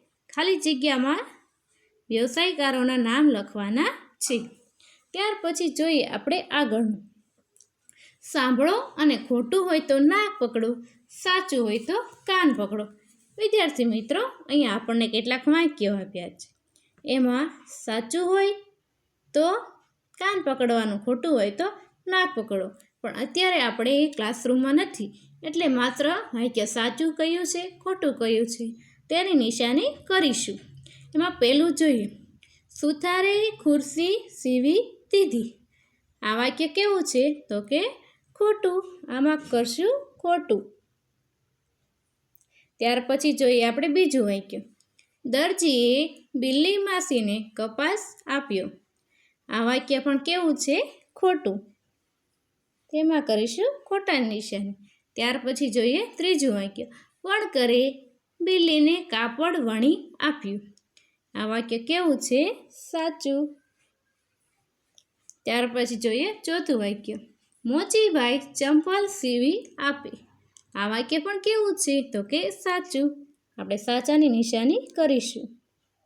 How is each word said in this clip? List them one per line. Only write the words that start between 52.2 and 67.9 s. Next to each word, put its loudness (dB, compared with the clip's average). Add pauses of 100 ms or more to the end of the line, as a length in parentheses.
તેમાં 2
કરીશું -2
ખોટાની 0
નિશાની. -6 (420)
ત્યાર -2
પછી -2
જોઈએ 2 (120)
ત્રીજું 2
વાક્ય. -6 (380)
વણકરે 0 (320)
બિલ્લીને 4
કાપડ -2
વણી 0
આપ્યું. -4 (720)
આ -6
વાક્ય -4
કેવું 0
છે? 0
સાચું. -4 (1800)
ત્યાર -2
પછી -2
જોઈએ -2 (120)
ચોથું -2
વાક્ય. -6 (500)
મોચીભાઈ 2